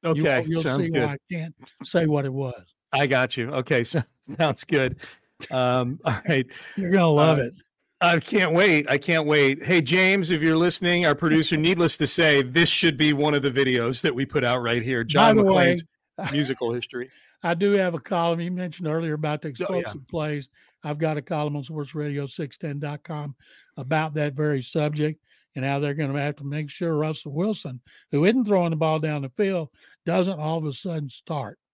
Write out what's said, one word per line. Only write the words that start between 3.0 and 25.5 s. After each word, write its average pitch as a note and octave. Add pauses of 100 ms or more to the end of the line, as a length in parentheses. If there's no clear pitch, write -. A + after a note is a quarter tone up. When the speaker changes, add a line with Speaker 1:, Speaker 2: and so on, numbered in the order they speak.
Speaker 2:
got B2+
you. A#2+
Okay, C3
<laughs> -
so, C#3+ (360)
sounds D3+
good. C3 (540)
Um, B2+
all A#2+
right. C3+ (320)
Speaker 1:
You're F#3
gonna F3+
love D3+
Speaker 2:
Uh, B2+
Speaker 1:
it. B2 (500)
Speaker 2:
I E3+
can't F#3
wait. E3+
I C#3
can't D#3+
wait. D3
Hey, F3
James, F#3
if D#3+
you're D#3+
listening, F3
our D3
producer, D#3+
needless E3
to D3+
say, D3+
this C3+
should E3
be D3+
one D3
of C#3
the C#3
videos B2+
that C#3+
we C3+
put C3+
out B2
right A#2+
here. A#2+
John G#3
Speaker 1:
By G#3
the F#3+
way, F3 (460)
Speaker 2:
McClane's E3
musical C3+
history. B2 (140)
Speaker 1:
<laughs> -
I F3
do G3+
have F#3
a D#3
column E3+
you E3+
mentioned F3+
earlier D#3+
about D3+
the D#3
Speaker 2:
Oh, -
yeah. F3+
Speaker 1:
explosive C#3
plays. D3+ (340)
I've D3
got D#3
a D3
column D3+
on C#3+
sports D3
radio D3
six C#3+
ten C#3+
dot D3
com D3 (420)
about D3+
that D3
very D3
subject D3+ (340)